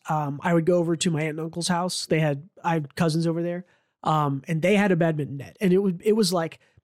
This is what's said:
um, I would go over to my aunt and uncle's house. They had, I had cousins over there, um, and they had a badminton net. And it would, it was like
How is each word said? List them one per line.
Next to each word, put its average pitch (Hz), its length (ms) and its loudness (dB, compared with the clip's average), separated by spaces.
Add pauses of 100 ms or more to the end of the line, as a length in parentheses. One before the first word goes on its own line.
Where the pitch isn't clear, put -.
um, 147 360 -2
I 175 100 2
would 165 120 2
go 180 120 4
over 170 160 0
to 175 160 0
my 151 120 0
aunt 156 80 -2
and 156 100 -8
uncle's 165 260 -6
house. 180 400 -2
They 160 140 2
had, 147 280 -2 (140)
I 170 120 0
had 151 200 -4
cousins 165 320 0
over 165 160 -2
there, 175 220 -6 (400)
um, 143 420 0
and 160 160 -2
they 196 140 4
had 202 160 4
a 180 40 4
badminton 151 420 -2
net. 123 220 -16
And 190 120 2
it 185 60 4
would, 190 260 0
it 214 80 4
was 214 200 2
like 165 280 -2 (240)